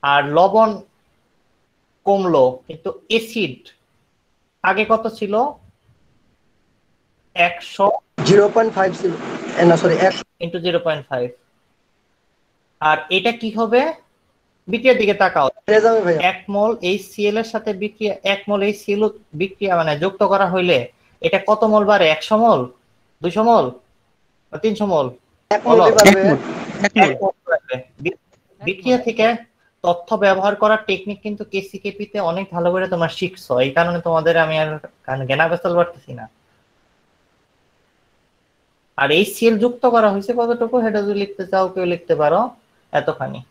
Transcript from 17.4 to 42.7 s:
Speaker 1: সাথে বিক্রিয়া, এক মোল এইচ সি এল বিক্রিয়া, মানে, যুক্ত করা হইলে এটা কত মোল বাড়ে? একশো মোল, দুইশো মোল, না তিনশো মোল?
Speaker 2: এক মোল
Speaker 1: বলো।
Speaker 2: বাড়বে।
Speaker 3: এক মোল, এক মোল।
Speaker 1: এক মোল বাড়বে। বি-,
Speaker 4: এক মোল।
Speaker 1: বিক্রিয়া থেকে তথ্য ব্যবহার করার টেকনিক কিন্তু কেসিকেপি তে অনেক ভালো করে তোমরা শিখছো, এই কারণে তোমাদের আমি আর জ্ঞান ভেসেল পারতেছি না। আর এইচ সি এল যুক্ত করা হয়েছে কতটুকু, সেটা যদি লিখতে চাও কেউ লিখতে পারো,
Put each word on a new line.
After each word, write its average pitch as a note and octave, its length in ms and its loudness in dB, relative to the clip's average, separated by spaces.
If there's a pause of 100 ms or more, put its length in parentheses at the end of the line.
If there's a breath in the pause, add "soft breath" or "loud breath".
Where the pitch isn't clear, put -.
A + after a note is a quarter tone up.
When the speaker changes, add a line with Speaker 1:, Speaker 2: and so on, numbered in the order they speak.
Speaker 1:
সাথে A3 280 -6
বিক্রিয়া, G#3 500 -6
এক G3 260 -2
মোল G3+ 140 0
এইচ G#3 140 -2
সি - 160 -6
এল G#3 160 0 (260)
বিক্রিয়া, F#3+ 420 -4
মানে, D#3 220 0
যুক্ত F#3+ 240 -2
করা G3 280 2
হইলে F3 420 0 (280)
এটা F3+ 260 0
কত G#3+ 180 2
মোল G#3+ 200 4
বাড়ে? F#3+ 240 4
একশো D#3 300 0
মোল, G3 280 2 (560)
দুইশো F3+ 200 -2
মোল, G#3+ 280 4 (840)
না D3+ 60 -12
তিনশো G#3 280 -2
মোল? D3 240 0 (400)
Speaker 2:
এক G#3 160 -2
মোল A3+ 140 6
Speaker 1:
বলো। E3+ 100 6
Speaker 2:
বাড়বে। G3+ 300 6
Speaker 3:
এক F#3+ 60 4
মোল, D3+ 100 4 (480)
এক G3+ 120 0
মোল। G3 140 4
Speaker 1:
এক C3 120 -6
মোল - 100 -2 (140)
বাড়বে। D3+ 300 -2 (260)
বি-, D#3 60 -4
Speaker 4:
এক F#3+ 100 -10 (400)
মোল। G3 60 -20
Speaker 1:
বিক্রিয়া G3 340 0
থেকে A3+ 380 0 (460)
তথ্য F3 320 -2
ব্যবহার G3 420 2
করার G#3+ 300 2
টেকনিক G3 360 -6
কিন্তু G#3 220 -10
কেসিকেপি G3 640 -10
তে G#3 140 -8
অনেক F#3 300 -4
ভালো F3 220 -2
করে F#3 160 -2
তোমরা E3+ 200 -2
শিখছো, E3+ 520 -6
এই C3+ 100 2
কারণে E3+ 300 0
তোমাদের E3 360 2
আমি D#3+ 220 2
আর D#3 200 -4 (480)
জ্ঞান D3 220 0
ভেসেল E3+ 280 -2
পারতেছি E3+ 380 -4
না। A#2 140 -16 (2750)
আর C#3 140 0
এইচ F3+ 180 2
সি - 180 -2
এল A3+ 120 2
যুক্ত A#3+ 280 -2
করা A3+ 240 4
হয়েছে G3 260 -4
কতটুকু, A#3 460 -2
সেটা G#3+ 200 -2
যদি G3+ 120 -4
লিখতে G3 320 -6
চাও F#3+ 220 0
কেউ F#3 160 -6
লিখতে E3+ 300 -2
পারো, D#3+ 360 2 (420)